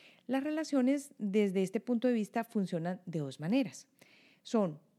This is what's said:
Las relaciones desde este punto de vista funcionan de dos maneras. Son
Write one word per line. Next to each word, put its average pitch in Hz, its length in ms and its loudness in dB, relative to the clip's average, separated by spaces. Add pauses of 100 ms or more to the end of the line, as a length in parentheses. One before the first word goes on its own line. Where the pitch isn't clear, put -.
(280)
Las 269 160 0
relaciones 285 720 0
desde 196 460 2
este 190 160 -2
punto 240 260 0
de 247 80 4
vista 226 300 -2
funcionan 180 600 -2
de 165 140 -6
dos 139 220 -6
maneras. 196 480 0 (560)
Son 185 340 0 (200)